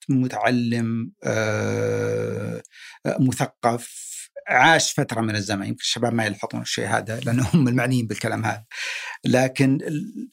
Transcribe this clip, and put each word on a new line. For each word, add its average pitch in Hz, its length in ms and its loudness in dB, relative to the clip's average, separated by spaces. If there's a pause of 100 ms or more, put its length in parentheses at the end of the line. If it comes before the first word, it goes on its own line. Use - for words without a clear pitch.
متعلم، 117 1000 0 (120)
آه، 107 1400 -2 (440)
آه، 135 140 -2
مثقف، - 960 -2 (340)
عاش 151 460 6
فترة 123 280 -2
من 107 140 0
الزمن. 101 300 -2
يمكن - 160 -6
الشباب 117 320 0
ما 113 120 0
يلحظون 107 360 -6
الشيء 117 260 -4
هذا 110 320 -2
لأنهم 123 340 0
هم 147 140 6
المعنيين 123 400 2
بالكلام 110 380 -4
هذا، 110 200 -4 (600)
لكن 131 500 4
ال-، - 580 -6